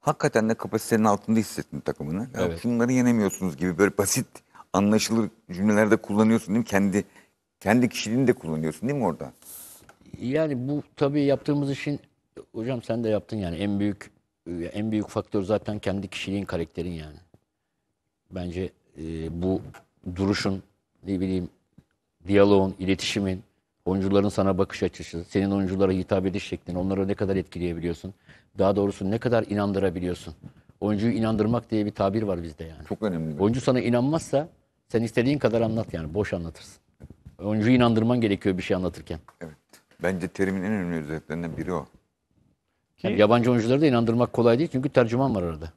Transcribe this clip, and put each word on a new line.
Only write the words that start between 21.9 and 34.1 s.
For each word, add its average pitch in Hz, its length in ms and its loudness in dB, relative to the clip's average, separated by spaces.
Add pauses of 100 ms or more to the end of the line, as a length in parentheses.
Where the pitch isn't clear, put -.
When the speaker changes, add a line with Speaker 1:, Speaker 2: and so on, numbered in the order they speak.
Speaker 2:
diyaloğun, 98 520 6
iletişimin, 95 640 0 (420)
oyuncuların 98 440 2
sana 98 300 0
bakış - 240 0
açısı, 87 420 -6
senin 98 260 0
oyunculara 98 420 2
hitap 95 340 0
ediş 95 180 -4
şeklin, - 300 -10
onları 95 340 -2
ne 101 60 -2
kadar 98 220 -2
etkileyebiliyorsun? 87 760 -6 (440)
Daha 98 180 4
doğrusu 101 340 0
ne 110 80 -2
kadar 117 300 0
inandırabiliyorsun? 95 880 -2 (460)
Oyuncuyu 107 320 0
inandırmak 110 580 0
diye 107 160 0
bir 104 40 -4
tabir 101 320 0
var 92 200 -2
bizde 82 220 -12
yani. 78 240 -16
Speaker 1:
Çok 101 140 -6
önemli. 80 380 -4
Speaker 2:
Oyuncu 117 200 2
sana 127 200 2
inanmazsa 135 680 0 (400)